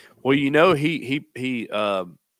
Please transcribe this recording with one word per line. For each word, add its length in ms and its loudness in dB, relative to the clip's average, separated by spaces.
Well, 160 2
you 140 0
know, 220 6
he, 320 -2
he, 280 -4
he, 360 -6
um, 480 -4